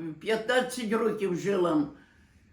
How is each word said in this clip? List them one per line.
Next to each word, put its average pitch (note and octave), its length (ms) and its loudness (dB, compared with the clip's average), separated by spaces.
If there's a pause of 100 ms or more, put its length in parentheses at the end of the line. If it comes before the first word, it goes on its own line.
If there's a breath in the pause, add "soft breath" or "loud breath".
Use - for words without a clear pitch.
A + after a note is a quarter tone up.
(200)
п'ятнадцять A3+ 760 0
років G3+ 420 0
жила, D#3+ 520 2 (640 soft breath)